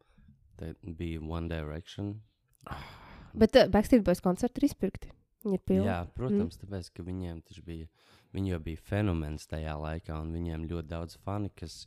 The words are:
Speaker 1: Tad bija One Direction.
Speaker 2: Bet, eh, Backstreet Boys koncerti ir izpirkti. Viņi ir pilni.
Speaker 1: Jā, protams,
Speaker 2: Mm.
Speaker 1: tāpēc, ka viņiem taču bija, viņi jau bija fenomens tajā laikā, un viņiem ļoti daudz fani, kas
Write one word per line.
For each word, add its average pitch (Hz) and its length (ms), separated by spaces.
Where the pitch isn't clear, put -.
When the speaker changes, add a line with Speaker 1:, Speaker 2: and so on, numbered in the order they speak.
Speaker 1:
Tad 80 200
bija 82 260
One 82 280
Direction. 82 640
Speaker 2:
Bet, 220 200
eh, 220 120
Backstreet 208 360
Boys 185 200
koncerti 190 380
ir 285 80
izpirkti. - 420
Viņi 202 80
ir 185 140
pilni. 190 180
Speaker 1:
Jā, 90 140
protams, 117 420
Speaker 2:
Mm. - 80
Speaker 1:
tāpēc, 95 280
ka 92 100
viņiem 90 400
taču 87 200
bija, 82 240
viņi 95 160
jau 87 100
bija 78 200
fenomens 82 680
tajā 78 300
laikā, 78 420
un 80 140
viņiem 82 340
ļoti 82 200
daudz 82 300
fani, 101 380
kas - 320